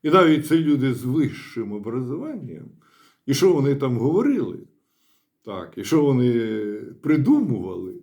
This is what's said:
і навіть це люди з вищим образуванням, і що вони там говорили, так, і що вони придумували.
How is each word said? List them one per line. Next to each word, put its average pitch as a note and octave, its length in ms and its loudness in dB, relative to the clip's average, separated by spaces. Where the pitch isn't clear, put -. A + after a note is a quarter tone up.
і D#3 60 0
навіть D#3+ 380 6
це D#3+ 100 2
люди C#3 360 2
з A#2+ 100 -6
вищим B2 680 -4
образуванням, B2 920 -8
і C#3 80 -2
що F3 200 4
вони C#3 220 2
там C3 220 -2
говорили, F3+ 600 0
так, F#2 320 -10
і G2+ 60 -8
що D#3 200 2
вони A#2+ 560 2
придумували. C3 1000 0